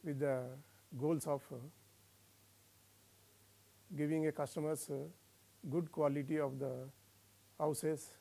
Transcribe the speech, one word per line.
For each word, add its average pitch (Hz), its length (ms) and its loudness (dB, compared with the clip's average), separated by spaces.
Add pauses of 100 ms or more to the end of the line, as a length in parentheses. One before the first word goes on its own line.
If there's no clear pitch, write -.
with 143 160 -2
the 135 240 2 (560)
goals 151 260 2
of, 143 160 0 (100)
uh, 143 40 -6 (2500)
giving 156 320 4
a 151 40 4
customers, 151 580 -2
uh, 139 80 -2 (720)
good 160 220 0
quality 147 480 2
of 139 200 0
the 131 280 -4 (720)
houses 156 600 0